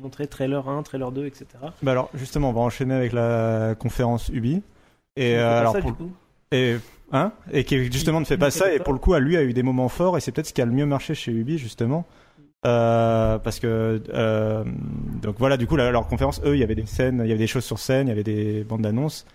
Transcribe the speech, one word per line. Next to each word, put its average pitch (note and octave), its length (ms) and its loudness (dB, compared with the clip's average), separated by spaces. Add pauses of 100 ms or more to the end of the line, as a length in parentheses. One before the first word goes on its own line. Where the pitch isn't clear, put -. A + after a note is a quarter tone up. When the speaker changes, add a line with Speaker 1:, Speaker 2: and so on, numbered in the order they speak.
Speaker 1:
montrer C3+ 260 -8
trailer C3+ 400 -4
un, D3 160 -4
trailer C3 280 -6
deux, C#3 140 -6
et C#3 80 -8
cetera. C3 480 -16
Speaker 2:
Bah C3+ 120 0
alors, B2+ 200 0
justement, C3+ 360 -2
on A#2+ 40 0
va A#2 80 0
enchaîner B2+ 320 0
avec B2+ 200 0
la A2+ 680 0
conférence A#2+ 500 -2
Ubi. C3+ 320 -2 (540)
Et, C3+ 60 -4
Speaker 1:
On - 0 -
fait A#2+ 160 2
Speaker 2:
euh, A#2 120 2
Speaker 1:
pas A#2 120 4
Speaker 2:
alors, A2+ 120 4
Speaker 1:
ça, G3+ 80 0
Speaker 2:
pour C#3 100 -2
Speaker 1:
du A2+ 60 -8
coup. F3 140 -12 (400)
Speaker 2:
et, B2+ 240 2 (380)
hein, E3 180 2 (200)
et B2 120 2
qui, B2+ 280 0
justement, D3+ 280 2
ne D3+ 60 -2
fait D3 100 0
Speaker 1:
Qui - 40 0
Speaker 2:
pas C#3+ 80 4
Speaker 1:
ne C3 40 2
fait D#3+ 80 -2
Speaker 2:
ça, F#3+ 60 4
Speaker 1:
pas F#3+ 80 4
Speaker 2:
et C#3+ 40 4
Speaker 1:
ça. B2+ 60 -2
Speaker 2:
pour - 100 -2
le B2+ 60 -2
coup, - 140 4
à D#3+ 60 6
lui, D3+ 180 4
a D#3 60 4
eu B2 100 0
des B2 100 0
moments B2+ 260 2
forts, F3+ 280 0
et C3+ 40 -2
c'est C3 120 -6
peut-être D#3 140 -4
ce - 60 -14
qui - 80 0
a B2 40 2
le A#2+ 80 0
mieux C#3+ 120 2
marché C#3+ 300 -2
chez - 160 -6
Ubi, A#2 260 -2
justement. C3 480 -2 (600)
Euh, A2+ 720 4
parce - 200 -6
que, A2+ 420 0 (120)
euh, A2 500 0 (580)
donc G#2+ 180 -4
voilà, C3+ 160 4
du A#2+ 120 0
coup, D#3+ 100 2
la, B2 140 4
leur A#2 160 2
conférence, C3+ 380 0
eux, D3 100 4
il C#3 40 2
y B2 40 4
avait A2 120 0
des A2 100 -4
scènes, B2+ 380 0
il A2 40 0
y A2+ 40 2
avait A2 80 2
des A2 80 2
choses B2 160 -2
sur - 160 -6
scène, C3+ 280 2
il - 20 0
y A2+ 40 0
avait G#2 100 -2
des G#2+ 420 -2
bandes A2+ 160 -4
d'annonces. A#2 540 -2